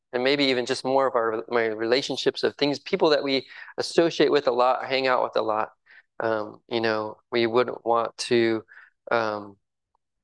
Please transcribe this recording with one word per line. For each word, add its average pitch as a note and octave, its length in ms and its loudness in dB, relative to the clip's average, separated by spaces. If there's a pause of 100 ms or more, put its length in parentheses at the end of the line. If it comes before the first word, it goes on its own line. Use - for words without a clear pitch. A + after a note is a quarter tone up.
(120)
and B2 120 -2
maybe C#3+ 200 2
even B2 220 0
just B2+ 180 -4
more C3+ 220 2
of A#2+ 80 -2
our, A2+ 340 -2
my A#2 180 0
relationships A#2 760 -2
of A2 140 0
things, C#3+ 240 -2
people E3+ 300 0
that C#3+ 120 2
we C3+ 240 -2 (320)
associate D3+ 540 2
with C#3+ 160 2
a B2 40 2
lot, B2 320 2
hang C3 220 -2
out B2+ 160 2
with A2+ 140 -2
a A#2 60 0
lot. G#2+ 280 -2 (480)
Um, A2 500 -4
you A#2+ 120 -2
know, A2 380 -2 (120)
we A#2+ 160 2
wouldn't A#2 380 0
want A2+ 340 0
to, A2+ 460 0 (480)
um, G#2+ 440 -2 (680)